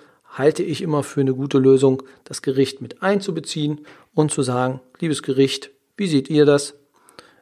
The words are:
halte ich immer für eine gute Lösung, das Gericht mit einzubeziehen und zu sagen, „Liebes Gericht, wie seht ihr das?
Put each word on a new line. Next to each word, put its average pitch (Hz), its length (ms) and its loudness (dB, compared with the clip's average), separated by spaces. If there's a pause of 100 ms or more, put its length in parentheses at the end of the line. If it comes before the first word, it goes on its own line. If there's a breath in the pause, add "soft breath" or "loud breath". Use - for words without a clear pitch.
(280 loud breath)
halte 151 360 0
ich 160 180 -6
immer 151 220 -2
für - 180 -4
eine 135 140 0
gute 139 240 -2
Lösung, 135 440 4 (200 loud breath)
das - 180 -14
Gericht 135 400 -2
mit 120 200 -16
einzubeziehen 165 840 -4 (280 loud breath)
und 151 180 0
zu 151 100 -2
sagen, 127 400 -2 (180)
„Liebes 156 220 -4
Gericht, 135 480 0 (260)
wie 202 120 -4
seht 143 220 0
ihr 147 160 4
das? 143 280 2 (680 soft breath)